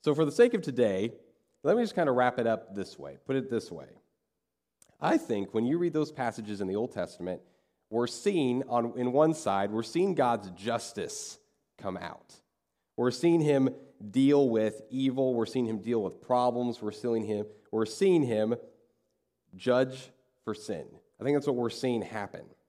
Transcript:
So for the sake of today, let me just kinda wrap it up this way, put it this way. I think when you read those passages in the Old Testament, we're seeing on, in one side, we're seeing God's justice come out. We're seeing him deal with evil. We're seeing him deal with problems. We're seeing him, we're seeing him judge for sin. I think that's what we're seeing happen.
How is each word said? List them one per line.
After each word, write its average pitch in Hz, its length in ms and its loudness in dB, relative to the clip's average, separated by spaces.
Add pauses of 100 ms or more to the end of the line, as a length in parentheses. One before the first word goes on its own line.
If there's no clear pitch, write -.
So 151 100 4
for 156 100 4
the 147 80 2
sake 240 220 6
of 202 80 0
today, 113 520 0 (500)
let 165 120 4
me 240 80 2
just 214 120 -6
kinda 160 160 2
wrap 123 260 2
it 120 80 0
up 107 300 -2
this 95 240 -8
way, 69 260 -14
put 135 100 -2
it 127 140 -4
this 113 220 -4
way. 69 160 -14 (1120)
I 180 160 2
think 101 360 -2
when 113 120 2
you 160 140 0
read 175 140 0
those 151 180 0
passages 107 500 -6
in 95 60 -2
the 95 80 -2
Old 117 160 -2
Testament, 90 500 -8 (480)
we're 120 180 0
seeing 135 640 0
on, 120 280 0
in 123 160 0
one 156 200 6
side, 101 380 0
we're 113 120 -2
seeing 185 300 0
God's 120 380 0
justice 101 880 -8 (380)
come 92 200 -8
out. - 380 -14 (600)
We're 123 140 2
seeing 170 300 4
him 135 280 4 (420)
deal 135 360 6
with 110 420 0
evil. 131 440 0
We're 113 120 0
seeing 127 200 -2
him 110 140 -4
deal 110 240 -2
with - 180 -6
problems. 123 600 0
We're 104 100 -6
seeing 113 320 -2
him, 104 240 -4 (240)
we're 110 140 0
seeing 180 380 4
him 113 320 0 (1000)
judge 127 560 0 (320)
for 110 100 -6
sin. 85 320 -8 (340)
I - 40 -10
think 143 120 2
that's 143 120 0
what 135 80 0
we're 120 140 -2
seeing 120 320 -2
happen. 101 440 -10 (220)